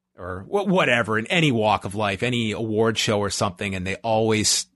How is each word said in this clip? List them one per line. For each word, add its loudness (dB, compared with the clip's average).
or -10
wh-, -2
whatever 2
in -4
any 2
walk 2
of -8
life, -2
any -2
award 0
show 0
or 0
something, -2
and -6
they -4
always, 0